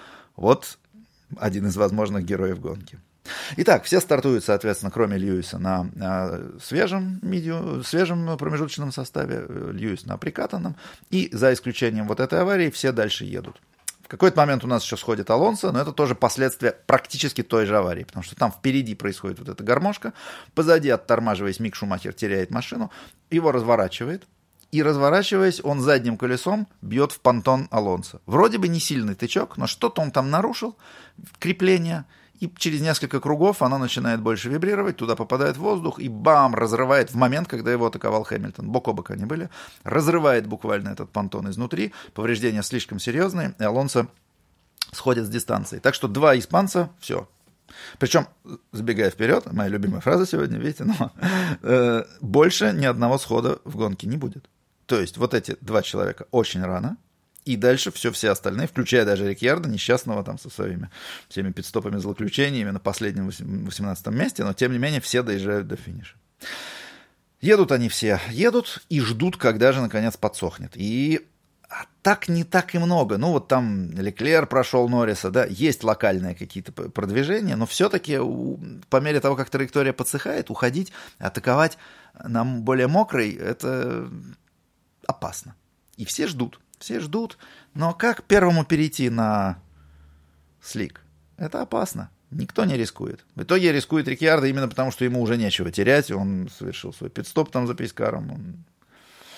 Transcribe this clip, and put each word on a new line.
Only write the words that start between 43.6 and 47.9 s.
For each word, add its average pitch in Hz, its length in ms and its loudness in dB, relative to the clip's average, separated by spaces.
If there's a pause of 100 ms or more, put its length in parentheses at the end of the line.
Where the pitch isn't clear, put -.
и - 20 -8
Алонсо 120 460 0 (840)
сходит 117 360 0
с - 20 -6
дистанции. 107 500 -4
Так 135 160 4
что - 140 -4
два 135 280 6
испанца, 180 640 0
все. - 300 -6 (720)